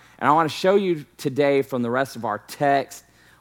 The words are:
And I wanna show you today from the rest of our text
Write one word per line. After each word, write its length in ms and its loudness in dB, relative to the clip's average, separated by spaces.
And 80 2
I 40 6
wanna 160 4
show 280 2
you 280 0
today 460 0
from 200 -6
the 80 -4
rest 240 -2
of 100 -10
our 140 -4
text 640 -2